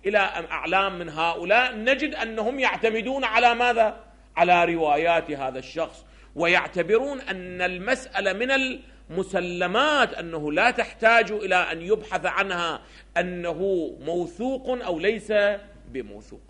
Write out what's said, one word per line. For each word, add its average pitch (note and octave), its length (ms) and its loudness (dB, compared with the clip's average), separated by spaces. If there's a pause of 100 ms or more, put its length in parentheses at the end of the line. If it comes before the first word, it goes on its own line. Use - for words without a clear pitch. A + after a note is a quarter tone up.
إلى G3+ 120 2
أم-، F#3 260 0
أعلام F3 540 -2
من E3+ 100 -8
هؤلاء، E3+ 680 0
نجد C4 380 0
أنهم A3 440 -4
يعتمدون A3+ 680 0
على A#3 300 4
ماذا؟ A#3 500 2 (320)
على F3 280 6
روايات E3 680 2
هذا C3+ 280 -4
الشخص، - 460 -8 (300)
ويعتبرون F3+ 880 2
أن F3+ 420 -8
المسألة G3 720 -2
من A#3 180 -4
المسلمات، F#3+ 1600 0
أنه D#3+ 380 -6
لا G3 180 4
تحتاج A3 640 2
إلى F#3+ 240 0
أن E3 260 0
يبحث F#3+ 440 -2
عنها F3 540 -2 (360)
أنه F3 840 -2
موثوق A#3 840 -4
أو F3 140 -2
ليس G#3 340 0 (560)
بموثوق. A2+ 600 -12